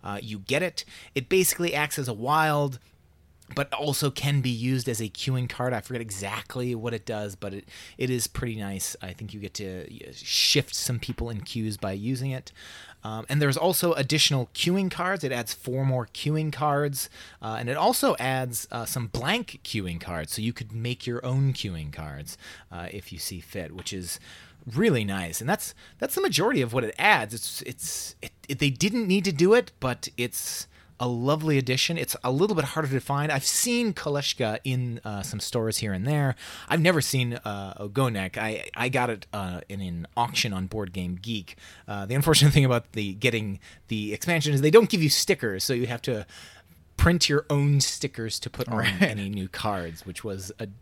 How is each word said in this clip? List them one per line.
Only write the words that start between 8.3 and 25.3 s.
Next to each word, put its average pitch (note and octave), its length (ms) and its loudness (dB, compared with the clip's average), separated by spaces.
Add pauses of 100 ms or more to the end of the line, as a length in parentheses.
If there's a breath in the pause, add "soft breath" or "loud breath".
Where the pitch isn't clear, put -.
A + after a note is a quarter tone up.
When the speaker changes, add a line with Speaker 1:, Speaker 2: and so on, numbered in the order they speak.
Speaker 1:
nice. G2 440 -6
I F#2 120 -10
think G#2+ 200 -12
you G#2+ 60 -10
get G2 160 -10
to, F#2 300 -8
uh, - 280 -16
shift - 600 2
some A#2+ 240 -2
people A#2 320 -6
in G#2 100 -6
queues A2 360 -4
by G2 160 -4
using B2 360 -2
it. C3 220 -8 (500 loud breath)
Um, A2 280 -8
and C#3+ 120 2
there's C#3 160 4
also E3+ 360 2
additional C#3 600 2
queuing F#3 380 0
cards. F3+ 320 -2
It C3 80 0
adds A#2+ 220 -4
four C3 320 -2
more B2+ 280 0
queuing D#3 380 0
cards, C#3+ 580 0 (320 loud breath)
uh, A2 160 -6
and A#2+ 120 -4
it C#3 80 0
also A3 420 4
adds, B2+ 540 -2
uh, A#2 120 -4
some A#2 220 -4
blank D#3 560 -2
queuing F2+ 380 -4
cards, D#2+ 320 -6
so G#2+ 80 -4
you A#2 120 0
could G#2+ 200 -10
make A#2 340 -6
your - 180 -4
own C3 280 2
queuing D#2+ 400 -6
cards, D2 440 -10 (340 loud breath)
uh, F2 200 -10
if G2 220 -12
you F2+ 40 -12
see F2 220 -8
fit, E2 340 -8
which F2+ 200 -10
is F2+ 260 -6 (560 loud breath)
really D3 300 4
nice. F#2+ 340 -4